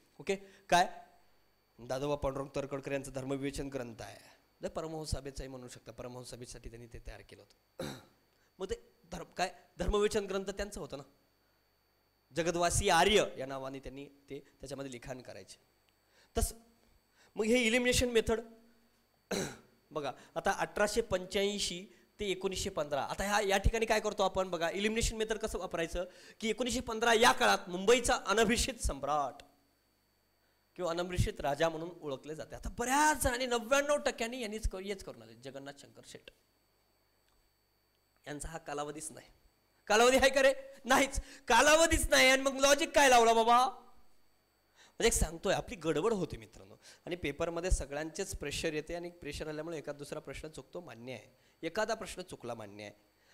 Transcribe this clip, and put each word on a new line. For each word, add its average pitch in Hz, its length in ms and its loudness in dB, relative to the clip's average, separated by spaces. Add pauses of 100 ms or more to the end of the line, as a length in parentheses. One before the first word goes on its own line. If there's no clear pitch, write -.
(200)
ओके, 196 160 -2 (340)
काय 180 200 4 (920)
दादोबा 135 360 -4
पांडुरंग 135 400 -4
तरखडकर 135 360 -6
यांचा 135 200 -4
धर्मविवेचन 139 560 -6
ग्रंथ 120 340 -10
आहे, 104 160 -14 (440)
जर 190 80 -8
परमहंस 160 420 -10
सभेचाही 135 380 -8
म्हणू 127 180 -14
शकता, 117 240 -18
परमहंस 123 380 -14
सभेसाठी 123 400 -16
त्यांनी 117 180 -18
ते 117 120 -18
तयार 107 300 -16
केलं 101 120 -20
होतं. - 380 -20
<clears throat> - 800 -16
मग 190 100 -6
ते - 240 -12 (180)
धर्म, 180 140 -12 (120)
काय 180 160 -2 (260)
धर्मविवेचन 208 460 2
ग्रंथ 190 240 -4
त्यांचं 202 320 -8
होतं 139 160 -10
ना, 143 60 -12 (1300)
जगदवासी 170 540 2
आर्य 180 360 6 (120)
या 127 80 -6
नावाने 135 340 -10
त्यांनी 135 260 -14 (240)
ते 139 100 -12 (200)
त्याच्यामध्ये 135 320 -10
लिखाण 127 300 -12
करायचे. 101 360 -18 (800)
तसं - 180 -2 (800)
मग 214 100 0
हे 247 160 6
इलिमिनेशन 247 480 4
मेथड 226 320 0 (920)
<clears throat> - 600 -8
बघा, 143 200 -6 (240)
आता 165 160 -2
अठराशे 208 500 0
पंच्याऐंशी 196 840 -2 (320)
ते 208 80 -6
एकोणीसशे 190 420 -4
पंधरा, 147 340 -2
आता 151 200 -6
ह्या, 208 160 0
या 196 180 2
ठिकाणी 220 280 2
काय 220 140 4
करतो 208 240 -2
आपण 190 260 0
बघा, 165 200 -2
इलिमिनेशन 220 460 0
मेथड 220 220 -2
कसं 214 220 -6
वापरायचं 175 460 -4 (340)
की 220 100 -2
एकोणीसशे 240 300 -2
पंधरा 233 340 2
या 240 180 8
काळात 208 260 4 (100)
मुंबईचा 220 580 4
अनभिषिक्त 226 540 2
सम्राट 139 640 -2 (1300)
किंवा 170 160 -4
अनभिषिक्त 180 500 -2
राजा 151 280 2
म्हणून 160 200 -6 (120)
ओळखले 143 340 -10
जाते. 120 200 -14
आता - 140 -10 (100)
बऱ्याच 269 440 2
जणांनी 254 220 0
नव्याण्णव 269 520 2
टक्क्यांनी 247 440 -4
यांनीच 220 280 -4
क-, 196 60 -8
हेच 196 280 -8
करून 123 180 -16
आले, 113 120 -20
जगन्नाथ 135 480 -14
शंकर 120 240 -20
शेठ - 260 -20 (2000)
यांचा 147 220 -10
हा 165 80 -10
कालावधीच 147 540 -10
नाही. - 160 -20 (600)
कालावधी 240 300 6
आहे 269 120 6
का 269 120 2
रे? 269 120 6 (320)
नाहीच, 262 360 2 (260)
कालावधीच 302 640 6
नाही. 262 200 8
आणि 269 120 6
मग 269 180 -2
लॉजिक 285 360 4
काय 285 140 8
लावला 233 240 8
बाबा? 233 320 6
म्हणजे - 1400 -8
एक 226 60 2
सांगतोय, 170 400 0
आपली 147 220 -4
गडबड 165 380 0
होते 170 240 -4
मित्रांनो. 107 380 -20 (300)
आणि 160 100 -8
पेपरमध्ये 170 560 -4
सगळ्यांचेच 156 640 -4
प्रेशर 147 380 -4
येते 151 220 -6
आणि 175 140 -8
प्रेशर 151 380 -10
आल्यामुळे 156 300 -8
एखादा 143 200 -10
दुसरा 147 220 -12
प्रश्न 143 280 -12
चुकतो, 156 340 -14
मान्य 123 320 -14
आहे, - 380 -20 (120)
एखादा 214 300 -2
प्रश्न - 280 -10
चुकला, 120 320 -10
मान्य 104 300 -14
आहे, 104 100 -14 (400)